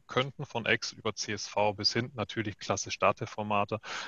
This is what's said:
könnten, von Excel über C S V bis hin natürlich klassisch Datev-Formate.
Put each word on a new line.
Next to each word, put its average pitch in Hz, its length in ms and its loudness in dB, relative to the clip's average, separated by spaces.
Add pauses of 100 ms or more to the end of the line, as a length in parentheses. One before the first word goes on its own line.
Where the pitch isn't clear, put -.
könnten, 139 380 -2
von 113 200 -6
Excel - 320 2
über 107 160 -2
C - 200 -4
S 101 160 -4
V 104 240 4
bis 104 180 2
hin 117 220 0
natürlich 107 440 -4
klassisch - 420 -2
Datev-Formate. 104 800 2 (280)